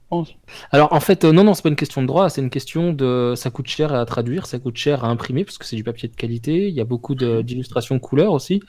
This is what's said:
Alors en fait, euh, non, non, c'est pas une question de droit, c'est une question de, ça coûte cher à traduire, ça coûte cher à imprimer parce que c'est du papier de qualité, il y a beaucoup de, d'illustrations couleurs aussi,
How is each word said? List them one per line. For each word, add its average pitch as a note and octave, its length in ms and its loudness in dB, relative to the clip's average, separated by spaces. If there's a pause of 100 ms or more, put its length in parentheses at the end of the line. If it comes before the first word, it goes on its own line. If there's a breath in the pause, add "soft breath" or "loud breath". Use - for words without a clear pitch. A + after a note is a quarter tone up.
(720 loud breath)
Alors D3 220 6
en D3+ 80 4
fait, F3+ 240 2
euh, D#3 80 8
non, F#3 100 8
non, G#3 120 6
c'est - 80 -12
pas D#3+ 60 4
une D3 60 0
question - 260 -4
de B2+ 60 0
droit, E3+ 220 2
c'est C#3+ 100 -6
une C3 120 -2
question E3 420 -2
de, B2 420 0
ça B2 140 -4
coûte C3 180 -10
cher D3+ 260 -2
à A#2+ 120 0
traduire, A#2+ 400 -4
ça B2+ 140 -8
coûte B2+ 180 -8
cher C#3 260 0
à A#2 60 0
imprimer B2+ 340 -2
parce - 140 -12
que - 80 -14
c'est - 100 -10
du A2 80 -6
papier A#2 240 -8
de - 80 -12
qualité, C#3+ 540 -2
il F3 40 -6
y C3+ 60 -4
a A2 60 0
beaucoup A#2+ 300 -4
de, A#2 260 0
d'illustrations B2 580 -4
couleurs E3+ 320 2
aussi, F#3 380 0